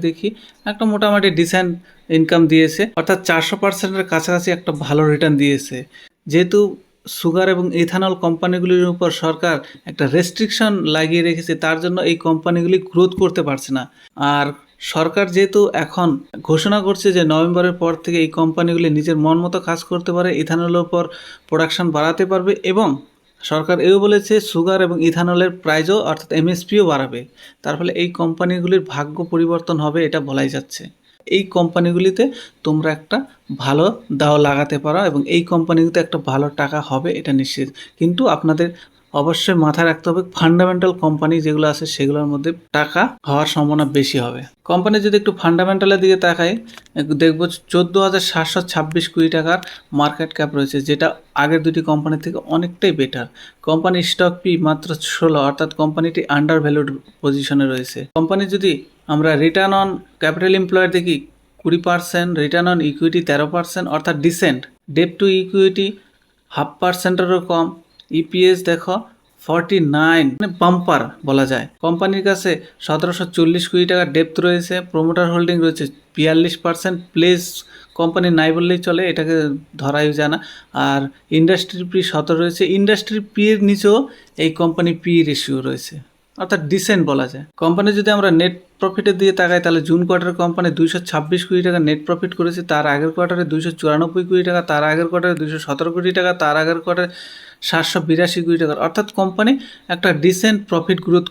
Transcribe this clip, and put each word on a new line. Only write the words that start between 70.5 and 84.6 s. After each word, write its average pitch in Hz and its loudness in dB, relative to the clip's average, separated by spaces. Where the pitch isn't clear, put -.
বাম্পার 175 2
বলা 135 2
যায়। 123 -2
কোম্পানির 190 0
কাছে 185 0
সতেরোশো 175 -2
চল্লিশ 175 2
কোটি 180 2
টাকার 180 2
ডেপ্থ 160 0
রয়েছে, 175 0
প্রমোটার 165 2
হোল্ডিং 175 2
রয়েছে 160 0
বিয়াল্লিশ 160 2
পার্সেন্ট, 175 -2
প্লেস 175 4
কোম্পানি 170 0
নাই 156 4
বললেই 175 0
চলে, 175 2
এটাকে 160 -2
ধরাই 147 0
যায় 147 0
না। - 0
আর 139 0
ইন্ডাস্ট্রি 180 0
পি 185 0
সতেরো 160 0
রয়েছে, 175 -2
ইন্ডাস্ট্রি 208 0
পি 208 0
এর 214 2
নিচেও 202 4
এই 160 2
কোম্পানি 170 0